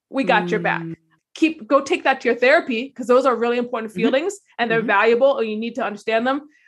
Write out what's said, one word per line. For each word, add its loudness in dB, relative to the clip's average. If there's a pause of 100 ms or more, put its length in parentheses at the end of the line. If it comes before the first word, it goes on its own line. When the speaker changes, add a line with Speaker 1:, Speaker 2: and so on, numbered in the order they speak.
(100)
Speaker 1:
We -2
got 2
your -2
back. -4
Speaker 2:
Mm. -10 (380)
Speaker 1:
Keep, -2
go 4
take -4
that 0
to -2
your 2
therapy, 0
'cause -12
those 4
are 2
really -2
important -6
Speaker 2:
Mm-hmm. -6
Speaker 1:
feelings 0 (200)
and -2
they're 2
Speaker 2:
Mm-hmm. -2
Speaker 1:
valuable 4
and -2
you -6
need -8
to -4
understand -2
them. -4 (200)